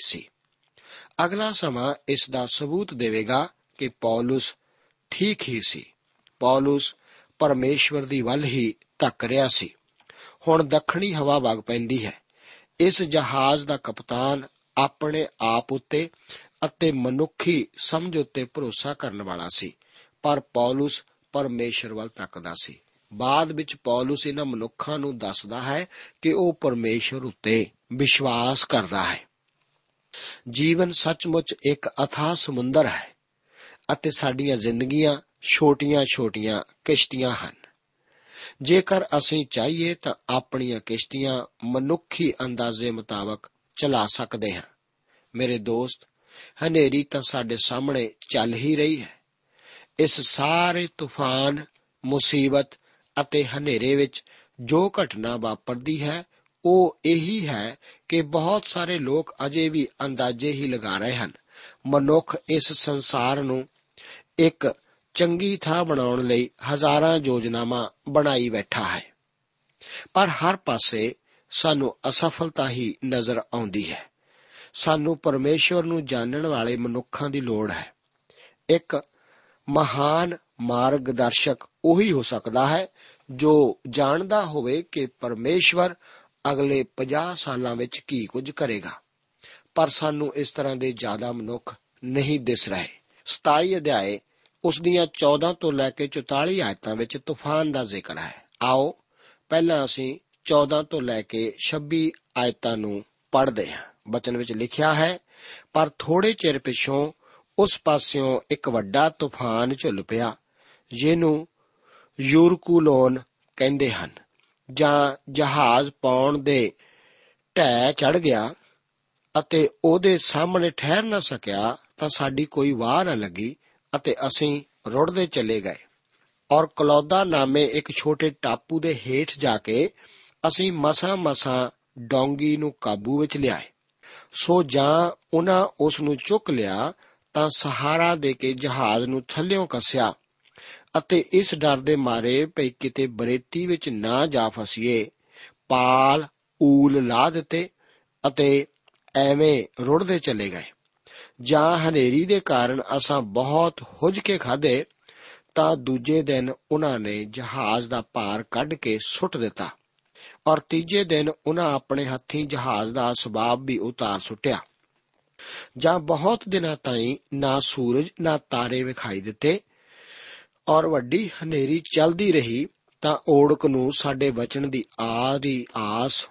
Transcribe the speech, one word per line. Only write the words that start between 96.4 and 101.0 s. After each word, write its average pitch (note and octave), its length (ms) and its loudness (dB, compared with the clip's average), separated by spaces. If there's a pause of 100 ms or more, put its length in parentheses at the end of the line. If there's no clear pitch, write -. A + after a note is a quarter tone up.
ਆਇਤਾਂ G#2+ 360 -4
ਵਿੱਚ A#2 220 -4
ਤੂਫਾਨ D3+ 540 -2
ਦਾ C3+ 120 -2
ਜ਼ਿਕਰ G2 340 -10
ਹੈ। - 280 -12 (160)
ਆਓ C3 360 2 (520)
ਪਹਿਲਾਂ D#3+ 360 2
ਅਸੀਂ C3 340 -6 (260)
ਚੌਦਾਂ D3+ 380 4
ਤੋਂ D3+ 180 -6